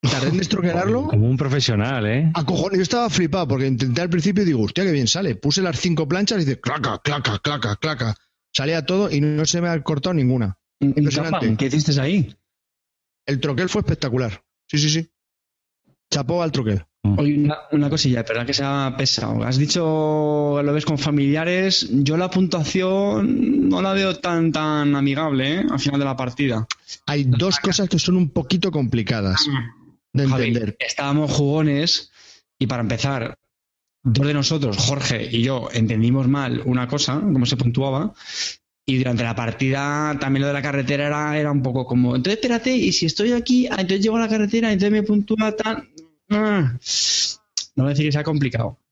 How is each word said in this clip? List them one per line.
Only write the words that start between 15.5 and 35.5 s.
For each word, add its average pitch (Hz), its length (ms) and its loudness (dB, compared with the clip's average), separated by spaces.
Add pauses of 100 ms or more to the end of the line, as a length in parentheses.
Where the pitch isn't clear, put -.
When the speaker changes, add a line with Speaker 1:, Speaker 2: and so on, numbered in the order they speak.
Speaker 1:
Chapó 160 320 -2
al 165 80 -2
troquel. 110 340 -2 (180)
Speaker 2:
Mm. 101 160 2
Speaker 3:
Oye, 143 200 2
una, 147 180 2 (140)
una 147 180 2
cosilla, 131 340 2
perdón 117 220 -4
que 135 80 -4
sea 139 440 -2
pesado. 113 460 -2
Has 127 140 0
dicho 151 1080 0
lo 143 100 0
ves 151 120 -2
con 151 140 -2
familiares. 156 920 0
Yo 143 260 2
la 180 120 0
puntuación 185 1400 0
no 185 140 2
la 190 120 0
veo 190 260 0
tan, 165 320 0
tan 151 440 0
amigable, 139 680 0
¿eh? - 80 0
Al 139 100 -2
final 143 200 -2
de 143 60 0
la 135 100 -2
partida. 123 520 -2 (400)
Speaker 1:
Hay 147 160 0
dos 135 360 2
cosas 190 300 0
que 180 80 2
son 180 180 2
un 180 140 2
poquito 170 420 -2
complicadas 110 760 0 (680)
de 139 140 2
Speaker 3:
Javi, 131 200 2
Speaker 1:
entender. 117 320 -2
Speaker 3:
estábamos 143 520 -2
jugones 147 800 0 (480)
y 131 80 0
para 120 160 -2
empezar, 123 540 -4 (640)
dos 131 240 2
de 151 80 0
nosotros, 139 420 0
Jorge 127 540 -2
y 117 100 0
yo, 127 320 -2